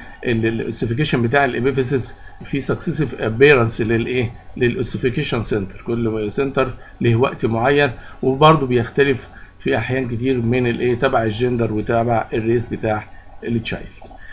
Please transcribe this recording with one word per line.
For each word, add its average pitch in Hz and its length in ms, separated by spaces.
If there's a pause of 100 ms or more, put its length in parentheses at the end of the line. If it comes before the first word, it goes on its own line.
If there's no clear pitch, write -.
(260)
ان 113 180
الاوسيفيكيشن 117 800
بتاع 139 220
الابيفيسيس 127 680 (300)
في - 160
سكسيسيف 139 600
ابيرنس 120 600
للايه، 117 500 (260)
للاوسيفيكيشن 123 840
سنتر، 101 440
كل 110 460
سنتر 139 420 (260)
له 117 160
وقت 127 300
معين، 131 440 (320)
وبرضه 139 440
بيختلف 123 600 (300)
في 131 200
احيان 127 300
كتير 123 320
من 123 260
الايه، 120 280
تبع 127 280
الجندر 113 500
وتبع 113 600
الريس 113 360
بتاع 107 360 (400)
التشايلد. 117 420 (460)